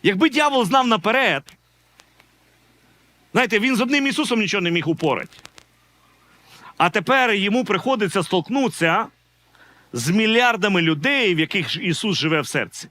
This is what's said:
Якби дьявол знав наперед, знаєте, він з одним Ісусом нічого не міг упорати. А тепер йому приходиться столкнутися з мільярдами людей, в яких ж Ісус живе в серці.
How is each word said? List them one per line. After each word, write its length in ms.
Якби 260
дьявол 360
знав 220
наперед, 560
знаєте, 280
він 160
з 60
одним 260
Ісусом 320
нічого 220
не 100
міг 180
упорати. 480
А 120
тепер 420
йому 340
приходиться 580
столкнутися 840
з 160
мільярдами 720
людей, 540
в 40
яких 300
ж 120
Ісус 360
живе 240
в 60
серці. 440